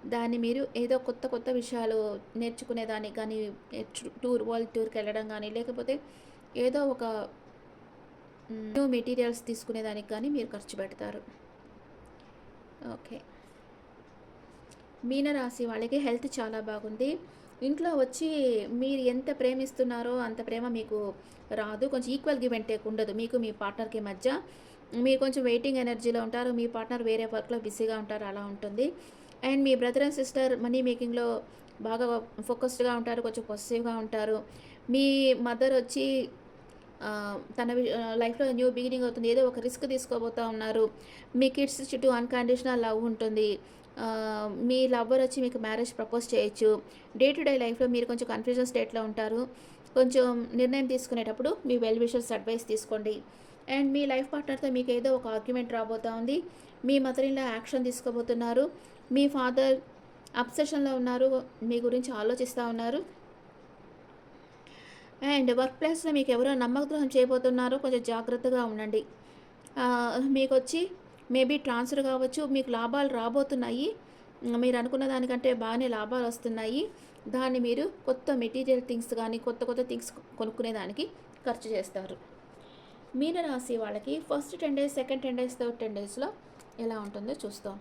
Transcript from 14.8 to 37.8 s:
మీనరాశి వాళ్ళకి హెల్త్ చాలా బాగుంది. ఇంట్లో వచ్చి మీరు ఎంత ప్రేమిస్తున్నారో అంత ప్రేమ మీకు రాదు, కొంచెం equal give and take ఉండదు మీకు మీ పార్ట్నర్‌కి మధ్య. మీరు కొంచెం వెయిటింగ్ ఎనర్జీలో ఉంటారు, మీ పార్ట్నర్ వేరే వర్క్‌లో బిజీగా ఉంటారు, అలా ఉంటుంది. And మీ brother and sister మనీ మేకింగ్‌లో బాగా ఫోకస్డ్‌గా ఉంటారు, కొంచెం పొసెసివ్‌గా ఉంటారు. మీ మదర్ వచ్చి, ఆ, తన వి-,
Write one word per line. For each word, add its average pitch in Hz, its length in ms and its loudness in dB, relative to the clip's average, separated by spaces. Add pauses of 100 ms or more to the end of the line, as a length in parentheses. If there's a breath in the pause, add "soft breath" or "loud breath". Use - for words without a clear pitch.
మీనరాశి 262 600 0
వాళ్ళకి 233 320 -2
హెల్త్ 254 340 0
చాలా 220 280 -4
బాగుంది. 214 500 -4 (520 loud breath)
ఇంట్లో 302 340 0
వచ్చి 262 320 0 (440)
మీరు 262 300 0
ఎంత 247 300 0
ప్రేమిస్తున్నారో 254 840 0
అంత 226 280 -4
ప్రేమ 233 220 -4
మీకు 220 300 -4 (540 loud breath)
రాదు, 214 340 -2
కొంచెం 247 240 -2
equal 277 280 0
give 240 160 0
and 220 120 -4
take 214 200 -4
ఉండదు 214 260 -2
మీకు 226 260 -2
మీ 226 140 0
పార్ట్నర్‌కి 220 480 -6
మధ్య. 202 280 -2 (680 loud breath)
మీరు 254 240 4
కొంచెం 269 260 2
వెయిటింగ్ 247 340 2
ఎనర్జీలో 233 440 0
ఉంటారు, 240 300 -2
మీ 233 140 0
పార్ట్నర్ 233 360 -4
వేరే 226 240 2
వర్క్‌లో 220 320 -4
బిజీగా 220 400 -2
ఉంటారు, 214 260 -6
అలా 202 200 -8
ఉంటుంది. 202 420 -2 (560 loud breath)
And 269 200 2
మీ 269 120 6
brother 247 280 2
and 294 120 2
sister 262 320 0 (120)
మనీ 240 240 0
మేకింగ్‌లో 240 440 -2 (540 loud breath)
బాగా 226 260 -2 (360)
ఫోకస్డ్‌గా 247 540 0
ఉంటారు, 233 260 -2
కొంచెం 226 220 -4
పొసెసివ్‌గా 233 520 -4
ఉంటారు. 220 420 -2 (520 loud breath)
మీ 269 140 6 (360)
మదర్ 240 340 2
వచ్చి, 262 320 2 (960)
ఆ, 214 80 -6 (420)
తన 240 200 -2
వి-, 247 200 2